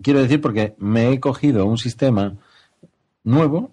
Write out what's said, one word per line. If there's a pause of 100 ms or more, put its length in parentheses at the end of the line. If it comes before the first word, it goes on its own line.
quiero
decir,
porque
me
he
cogido
un
sistema (920)
nuevo